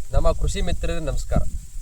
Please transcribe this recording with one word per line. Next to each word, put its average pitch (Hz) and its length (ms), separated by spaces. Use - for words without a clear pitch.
ನಮ್ಮ - 200
ಕೃಷಿ - 300
ಮಿತ್ರರಿಗೆ - 380
ನಮಸ್ಕಾರ. - 420